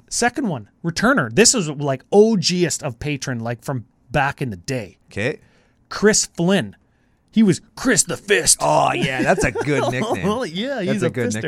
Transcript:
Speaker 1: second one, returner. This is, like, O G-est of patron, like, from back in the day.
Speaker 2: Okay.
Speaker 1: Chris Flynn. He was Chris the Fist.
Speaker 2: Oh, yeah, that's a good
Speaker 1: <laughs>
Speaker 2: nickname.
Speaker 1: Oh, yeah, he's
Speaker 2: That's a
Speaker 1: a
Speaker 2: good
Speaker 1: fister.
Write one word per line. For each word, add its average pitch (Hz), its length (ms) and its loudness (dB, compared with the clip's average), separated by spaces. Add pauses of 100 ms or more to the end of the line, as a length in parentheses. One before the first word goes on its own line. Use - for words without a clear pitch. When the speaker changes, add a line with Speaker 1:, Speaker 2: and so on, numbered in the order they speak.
Speaker 1:
second 240 380 -2
one, 127 220 -6 (120)
returner. 170 540 0
This 208 180 6
is, 196 160 0
like, 143 400 -4
O 220 280 6
G-est 175 440 0
of 135 160 -8
patron, 139 440 -6
like, 117 240 -6
from 131 180 -6 (260)
back 139 320 -2
in 135 80 -4
the 101 60 -8
day. 101 420 -8 (140)
Speaker 2:
Okay. 110 300 -4 (480)
Speaker 1:
Chris - 360 2
Flynn. 170 520 -2 (540)
He 226 120 4
was 190 160 4 (160)
Chris - 280 0
the 156 120 -4
Fist. 180 460 2
Speaker 2:
Oh, 147 320 4
yeah, 135 300 -2
that's 165 200 2
a - 80 2
good 147 320 0
Speaker 1:
<laughs> - 80 0
Speaker 2:
nickname. 131 340 -4
Speaker 1:
Oh, 214 180 -2
yeah, 226 360 -6
he's 202 220 -2
Speaker 2:
That's - 20 -2
a - 40 0
Speaker 1:
a - 20 2
Speaker 2:
good 120 220 -4
Speaker 1:
fister. 110 160 -6